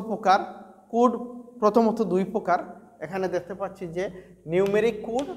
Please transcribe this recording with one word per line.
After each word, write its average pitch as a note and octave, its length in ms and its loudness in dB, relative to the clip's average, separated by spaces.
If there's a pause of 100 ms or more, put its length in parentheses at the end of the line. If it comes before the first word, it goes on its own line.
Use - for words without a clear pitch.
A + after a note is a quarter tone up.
(100)
প্রকার। F#3+ 300 4 (540)
কোড A#3+ 180 6 (500)
প্রথমত G#3+ 380 4 (120)
দুই F#3 120 2 (100)
প্রকার। F3+ 260 0 (460)
এখানে F#3+ 200 -4 (100)
দেখতে F3 260 -6
পাচ্ছি F#3 220 -10 (120)
যে F3+ 80 -4 (480)
নিউমেরিক G3+ 460 2 (100)
কোড, B3 300 -4